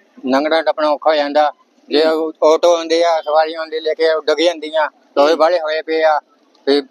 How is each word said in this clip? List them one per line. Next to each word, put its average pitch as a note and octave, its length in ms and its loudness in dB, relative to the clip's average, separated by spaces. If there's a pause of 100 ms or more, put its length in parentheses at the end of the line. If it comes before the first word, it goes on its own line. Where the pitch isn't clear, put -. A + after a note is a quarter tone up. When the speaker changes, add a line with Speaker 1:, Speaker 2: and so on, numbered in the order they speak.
(260)
Speaker 1:
ਲੰਘਣਾ D3+ 360 0
ਟੱਪਣਾ D3+ 280 -2
ਔਖਾ D3 200 0
ਹੋ D#3 60 2
ਜਾਂਦਾ। D3 360 0 (380)
ਜੇ D3+ 160 2
Speaker 2:
ਹੂੰ। D#3+ 280 -2 (100)
Speaker 1:
ਆਟੋ D#3+ 320 4
ਆਉਂਦੇ E3 280 0
ਆ, E3 180 0
ਸਵਾਰੀਆਂ D#3+ 380 -2
ਆਉਂਦੇ D#3+ 200 -8
ਲੈ D#3 140 -4
ਕੇ D#3+ 200 0
ਉਹ D#3 80 -2
ਡਿੱਗ D3+ 160 -2
ਜਾਂਦੀਆਂ, D#3 500 -2 (280)
ਟੋਏ C#3+ 140 4
Speaker 2:
ਹੂੰ। E3 80 2
Speaker 1:
ਵਾਲੇ E3 220 2
ਹੋਏ D#3 220 -4
ਪਏ D#3+ 220 -2
ਆ, D#3 160 2 (460)
ਤੇ C#3 260 2